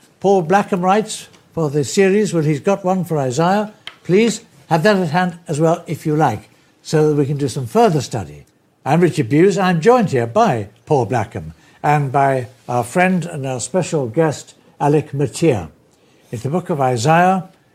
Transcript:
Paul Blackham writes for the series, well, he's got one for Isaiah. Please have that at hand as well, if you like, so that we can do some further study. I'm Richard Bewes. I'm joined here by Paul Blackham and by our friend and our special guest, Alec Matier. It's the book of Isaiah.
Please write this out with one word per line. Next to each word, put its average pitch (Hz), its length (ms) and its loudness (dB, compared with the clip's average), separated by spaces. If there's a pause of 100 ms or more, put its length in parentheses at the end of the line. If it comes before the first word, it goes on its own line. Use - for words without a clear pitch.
(180)
Paul 190 240 2
Blackham 196 400 0
writes 208 460 -2 (240)
for 156 180 -2
the 143 140 0
series, 196 500 2
well, 160 80 0
he's 147 160 0
got 196 260 -2
one 185 200 0
for 160 120 -4
Isaiah. 170 560 0 (300)
Please 208 420 0 (240)
have 160 160 0
that 208 100 6
at 180 140 0
hand 180 280 -2 (120)
as 143 100 -4
well, 165 300 0
if 151 180 -8
you 151 80 0
like, 131 340 -2 (320)
so 156 280 0
that 151 80 2
we 143 100 2
can 147 100 -4
do 139 120 -4
some 131 180 -6
further 196 340 2
study. 73 460 -10 (380)
I'm 151 160 2
Richard 151 280 0
Bewes. 170 300 2
I'm 180 220 0
joined 226 300 4
here 117 180 0
by 127 400 0 (180)
Paul 131 200 2
Blackham 101 480 -6 (280)
and 147 300 0
by 135 340 0 (220)
our 123 160 -2
friend 180 420 0
and 160 180 -10
our 131 140 -6
special 151 480 -4
guest, 156 480 -2 (240)
Alec 147 320 0
Matier. 135 600 -2 (580)
It's 107 140 -12
the 127 60 -4
book 175 200 -4
of 147 100 -2
Isaiah. 160 720 2 (240)